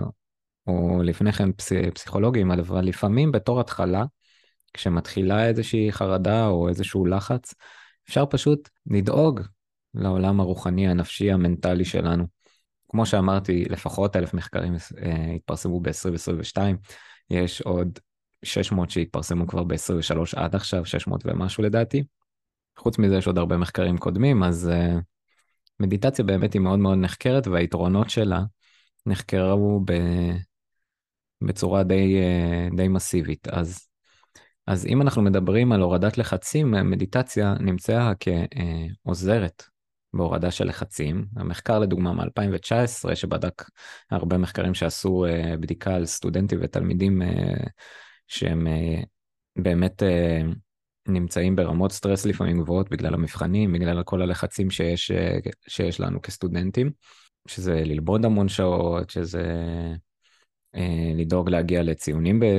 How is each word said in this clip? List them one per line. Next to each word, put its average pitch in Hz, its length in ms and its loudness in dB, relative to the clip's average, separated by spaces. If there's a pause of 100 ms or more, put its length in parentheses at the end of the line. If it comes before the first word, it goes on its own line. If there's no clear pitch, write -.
(680)
או 90 360 2
לפני 92 300 2
כן 95 200 0
פס-, 90 420 -2
פסיכולוגים, 104 560 0
אבל 90 340 0
לפעמים 107 480 2
בתור 120 280 0
התחלה, 95 440 0 (680)
כשמתחילה 95 720 0
איזושהי 110 460 0
חרדה 98 540 2
או 87 220 2
איזשהו 90 380 0
לחץ, 98 480 -2 (540)
אפשר 139 220 2
פשוט 147 380 2 (180)
לדאוג 113 540 2 (540)
לעולם 95 460 2
הרוחני, 92 480 0
הנפשי, 90 440 0
המנטלי 90 520 2
שלנו. 87 400 0 (640)
כמו 110 180 2
שאמרתי, 95 580 2
לפחות - 520 -2
אלף 87 180 -2
מחקרים, 87 400 -4 (280)
אה, 82 340 -2
התפרסמו 87 440 -4
בעשרים 85 340 -4
עשרים 85 260 -4
ושתיים, 98 360 0 (540)
יש 90 300 -2
עוד 90 380 -2 (460)
שש - 280 -2
מאות 90 180 0
שהתפרסמו 87 560 -2
כבר 87 180 -2
בעשרים 85 340 -2
ושלוש 82 360 -2
עד 98 200 -2
עכשיו, 95 300 -2
שש 87 220 -6
מאות 95 200 -4
ומשהו 92 360 -2
לדעתי. 117 420 0 (760)
חוץ - 200 -2
מזה 98 180 6
יש 90 100 0
עוד 90 120 2
הרבה 85 180 2
מחקרים 90 420 0
קודמים, 101 440 2
אז, 87 260 0
אה, 85 300 2 (840)
מדיטציה 101 440 2
באמת 98 280 2
היא 98 100 2
מאוד 92 160 4
מאוד 95 200 4
נחקרת, 127 480 0
והיתרונות 90 640 2
שלה 95 320 2 (640)
נחקרו 101 800 2
ב-, 87 520 0 (1040)
בצורה 98 420 0
די, 95 340 4
אה, 87 600 2
די 92 120 2
מסיבית. 90 600 -2
אז, 87 400 -6 (760)
אז 92 200 0
אם 131 160 2
אנחנו 127 200 2
מדברים 98 500 4
על 101 80 4
הורדת 92 380 2
לחצים, 135 520 0
מדיטציה 98 880 0
נמצאה 107 600 2
כ-, - 80 -4
אה, 85 580 -2 (160)
עוזרת 92 600 0 (520)
בהורדה 85 360 0
של 95 140 -2
לחצים. 87 600 -4 (100)
המחקר, 92 420 -2
לדוגמה, 90 340 0
מאלפיים 87 420 -4
ותשע 113 280 0
עשרה, 87 340 -4
שבדק - 480 -4 (460)
הרבה 90 280 0
מחקרים 92 360 -2
שעשו, 90 520 0
אה, 82 300 -2
בדיקה 85 380 -4
על 87 120 0
סטודנטים 90 560 -2
ותלמידים, 90 600 0
אה, 50 420 -2 (640)
שהם, 82 380 -2
אה, 80 360 -2 (540)
באמת, 90 460 0
אה, 85 400 2 (640)
נמצאים 90 480 0
ברמות 90 360 2
סטרס 98 340 0
לפעמים 87 340 0
גבוהות 90 300 0
בגלל 82 240 -2
המבחנים, 87 580 0
בגלל 85 300 0
כל 92 200 -2
הלחצים 90 480 -2
שיש, 85 400 -2
אה, 90 280 0 (300)
שיש 87 320 -2
לנו 92 220 -4
כסטודנטים, 92 680 -2 (580)
שזה 87 360 -2
ללמוד 80 400 0
המון 101 240 4
שעות, 87 600 0
שזה, 87 340 -4 (1300)
אה, 82 400 -2
לדאוג 85 360 0
להגיע 87 320 2
לציונים 82 580 0
ב-, 117 40 4 (140)